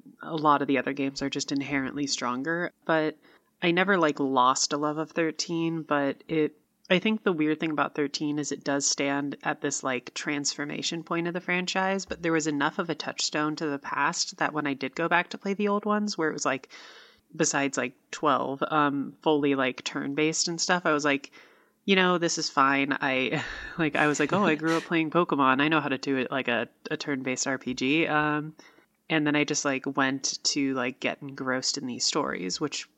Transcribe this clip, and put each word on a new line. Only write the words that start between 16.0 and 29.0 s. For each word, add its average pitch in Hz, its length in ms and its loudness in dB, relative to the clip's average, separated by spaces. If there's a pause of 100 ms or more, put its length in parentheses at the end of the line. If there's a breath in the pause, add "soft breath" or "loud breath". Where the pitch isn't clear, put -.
where 160 120 2
it - 40 -4
was, - 120 -4
like, 135 240 -2 (640 loud breath)
besides, 143 440 0
like, 127 180 -2 (160)
twelve, 131 560 0
um, 143 540 2
fully, 147 340 4
like, 131 300 -2
turn-based 151 640 -2
and 170 100 -4
stuff, 180 260 0
I 165 60 2
was 147 140 2
like, 139 260 0 (540 loud breath)
"You 196 100 4
know, 180 220 4
this 160 200 0
is 156 120 -4
fine." 139 520 4
I, 131 420 0 (160)
<laughs> - 180 -12
like, 156 180 0
I 151 120 4
was 147 120 2
like, 147 140 2
"Oh, 196 120 4
I 160 100 4
grew 165 220 0
up 156 60 -2
playing 160 260 0
Pokemon. 139 520 4
I 147 80 4
know 160 120 2
how 147 80 -2
to 135 80 -2
do 135 200 -2
it, 123 140 -2
like, 135 160 -4
a, 117 200 0 (240)
a 156 60 -4
turn-based 131 500 -4
R 135 100 -2
P 123 160 -6
G." 139 340 0
Um, 151 480 2 (540 loud breath)